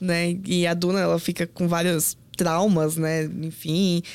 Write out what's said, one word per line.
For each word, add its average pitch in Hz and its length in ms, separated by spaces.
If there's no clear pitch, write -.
né? 175 360
E 175 220
a 170 60
Duna, 180 260
ela 170 180
fica 170 300
com - 180
vários 170 500
traumas, 165 600
né? 160 280
Enfim, 170 600